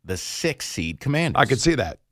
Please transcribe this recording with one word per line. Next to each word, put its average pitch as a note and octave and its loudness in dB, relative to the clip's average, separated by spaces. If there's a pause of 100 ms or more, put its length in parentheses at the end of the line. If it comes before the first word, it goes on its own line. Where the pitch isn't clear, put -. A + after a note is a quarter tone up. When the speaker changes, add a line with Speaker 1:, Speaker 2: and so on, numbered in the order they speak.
Speaker 1:
the F#2 -4
six - -4
seed E2 -4
Commanders. D3 2
Speaker 2:
I C3+ 8
could C3 2
see E3 4
that. G2 -2 (120)